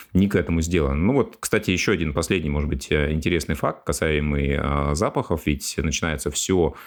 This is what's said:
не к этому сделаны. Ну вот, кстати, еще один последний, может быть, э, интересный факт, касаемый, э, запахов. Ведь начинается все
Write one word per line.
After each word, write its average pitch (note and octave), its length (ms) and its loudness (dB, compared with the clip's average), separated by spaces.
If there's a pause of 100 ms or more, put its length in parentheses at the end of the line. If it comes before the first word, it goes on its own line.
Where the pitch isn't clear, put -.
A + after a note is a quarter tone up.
(120)
не F#2+ 140 6
к G2+ 80 0
этому E2 260 2
сделаны. D#2 360 2
Ну F#2 160 2
вот, C3+ 260 0
кстати, - 320 -2
еще F#2 220 2
один E2 200 0
последний, E2 380 0
может D2 180 0
быть, D2 220 -4
э, D2+ 220 2
интересный D#2+ 420 0
факт, - 320 -4
касаемый, D2 720 0
э, C#2+ 380 0
запахов. A2+ 500 -2
Ведь - 320 -2
начинается D#2 540 -2
все E2+ 420 2 (120)